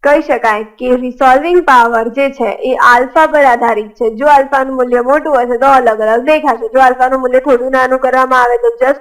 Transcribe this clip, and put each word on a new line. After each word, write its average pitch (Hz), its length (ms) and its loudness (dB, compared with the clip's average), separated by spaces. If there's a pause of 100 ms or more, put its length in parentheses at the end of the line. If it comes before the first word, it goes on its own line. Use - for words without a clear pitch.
કહી 294 200 2
શકાય 226 420 -4
કે 247 320 -4
રિસોલ્વિંગ 269 640 0
પાવર 233 460 2
જે 277 220 -2
છે 233 300 -6
એ 254 160 -4
આલ્ફા 254 500 2
પર 294 180 2
આધારિત 233 460 0
છે. 226 240 -4
જો 247 120 -4
આલ્ફાનું 269 500 2
મૂલ્ય 247 240 -2
મોટું 294 360 -2
હશે 247 220 -2
તો 269 80 0
અલગ 247 340 2
અલગ 226 240 0
દેખાશે. 269 440 -2
જો 247 120 0
આલ્ફાનું 254 400 2
મૂલ્ય 254 200 0
થોડું 254 300 -2
નાનું 262 280 0
કરવામાં 262 440 0
આવે 240 140 0
તો 233 300 -2
just 277 140 -2